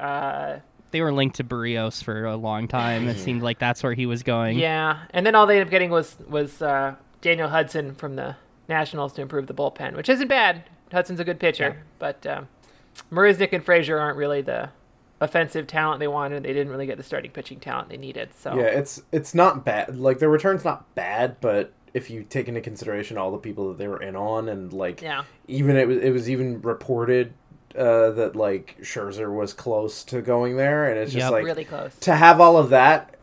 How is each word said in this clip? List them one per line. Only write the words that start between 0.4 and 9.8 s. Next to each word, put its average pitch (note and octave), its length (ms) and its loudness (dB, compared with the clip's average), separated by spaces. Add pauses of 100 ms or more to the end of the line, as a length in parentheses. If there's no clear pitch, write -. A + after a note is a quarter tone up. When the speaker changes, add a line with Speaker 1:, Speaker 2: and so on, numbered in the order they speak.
Speaker 2:
They D#3+ 100 -4
were D3+ 120 0
linked C3+ 240 0
to C3 80 -6
Barrios A#2 560 -6
for A2 240 -6
a A2 100 -4
long A2 320 -6
time. A#2 400 -2
It A#2+ 80 -2
Speaker 3:
Mm-hmm. G2+ 80 -10
Speaker 2:
seemed A#2+ 180 -4
like A#2 160 -4
that's A#2+ 260 -2
where B2 100 -2
he B2 120 -2
was A#2+ 160 -4
going. A#2 380 0
Speaker 1:
Yeah, D#3 400 0 (120)
and F3+ 140 0
then A3 80 4
all G#3+ 140 10
they G#3 80 6
ended G3 120 4
up E3+ 40 -4
getting F3+ 200 2
was, E3 260 0 (100)
was, D3 340 -4
uh, C#3 340 0 (260)
Daniel E3 260 0
Hudson D3 480 -2
from C#3 220 -10
the C3 180 -8 (320)
Nationals D3+ 460 -4
to D3+ 80 -10
improve C3+ 260 -6
the - 60 -12
bullpen, C#3 420 -6